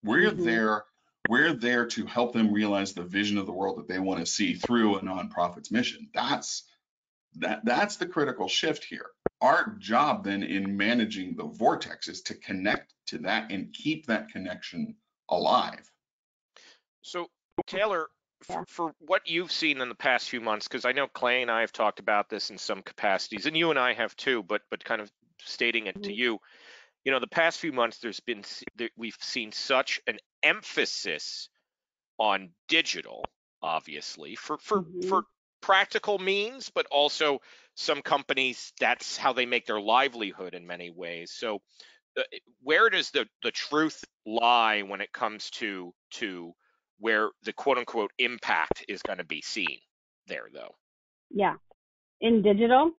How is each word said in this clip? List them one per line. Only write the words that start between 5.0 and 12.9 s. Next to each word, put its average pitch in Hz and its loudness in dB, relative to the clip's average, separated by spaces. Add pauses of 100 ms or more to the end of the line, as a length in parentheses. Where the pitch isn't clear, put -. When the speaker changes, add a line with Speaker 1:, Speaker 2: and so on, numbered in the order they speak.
Speaker 1:
nonprofit's - -4
mission. - -2
That's, - -4 (720)
that, - -2
that's 147 2
the 185 -4
critical 131 -2
shift 160 0
here. - -12 (340)
Our 139 4
job 110 2
then 98 0
in 98 -2
managing 101 0
the 87 -8
vortex 92 0
is - -10
to - -8
connect - -4 (140)